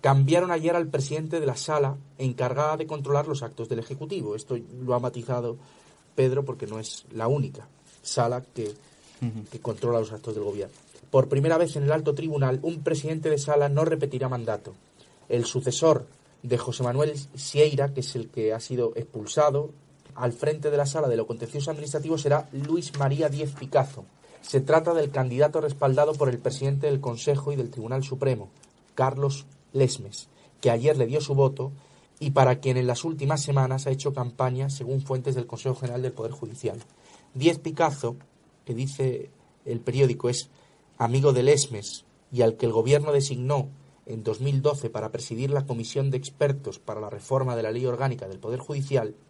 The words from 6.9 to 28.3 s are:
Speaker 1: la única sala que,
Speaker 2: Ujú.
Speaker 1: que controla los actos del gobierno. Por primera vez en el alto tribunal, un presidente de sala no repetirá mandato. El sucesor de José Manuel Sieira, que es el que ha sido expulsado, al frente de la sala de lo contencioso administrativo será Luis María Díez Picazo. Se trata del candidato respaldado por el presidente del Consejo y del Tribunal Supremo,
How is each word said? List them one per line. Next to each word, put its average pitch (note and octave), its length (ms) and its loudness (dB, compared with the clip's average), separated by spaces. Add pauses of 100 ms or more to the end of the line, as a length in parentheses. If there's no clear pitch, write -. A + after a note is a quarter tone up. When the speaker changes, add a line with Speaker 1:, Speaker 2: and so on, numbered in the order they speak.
Speaker 1:
la A2+ 160 -2
única - 380 -2 (360)
sala B2 400 0 (120)
que, A#2 100 -6 (580)
Speaker 2:
Ujú. A2 280 -6
Speaker 1:
que A#2 100 -14
controla A#2 400 -2
los G#2+ 120 -4
actos G#2+ 220 -8
del G#2 100 -4
gobierno. G2+ 300 -6 (360)
Por C3+ 180 6
primera D3+ 280 4
vez E3 200 2
en C#3+ 80 -2
el D3 80 4
alto D#3 220 2
tribunal, C#3 480 0
un E3 200 -4
presidente D#3+ 480 -2
de D3+ 80 4
sala C#3+ 300 2
no C#3+ 160 4
repetirá C#3 440 0
mandato. A2+ 460 -6 (540)
El A#2+ 160 2
sucesor B2+ 600 2 (360)
de B2 160 0
José A#2+ 240 -4
Manuel C#3 320 0 (220)
Sieira, C#3+ 560 2
que C3+ 80 -4
es - 160 -6
el A#2 140 -6
que A2 240 0
ha A2+ 60 -6
sido A#2+ 360 -2
expulsado, C#3 720 0 (440)
al A#2+ 180 -2
frente D3+ 380 0
de D3 80 2
la C#3+ 80 2
sala D3+ 200 0
de A#2+ 100 2
lo A2 100 0
contencioso A#2+ 440 -6
administrativo D3+ 480 -2
será C#3+ 340 2
Luis D3 460 -2
María C#3+ 300 2
Díez C#3+ 240 -4
Picazo. C3 520 -2 (360)
Se - 200 0
trata D#3+ 340 4
del D3 160 2
candidato C#3 500 2
respaldado D3 540 2
por C#3+ 160 2
el B2 80 -2
presidente C#3 480 -2
del C#3 140 2
Consejo C#3 520 -2
y C#3+ 40 -4
del A#2 140 -4
Tribunal B2 340 -4
Supremo, B2+ 440 -2 (460)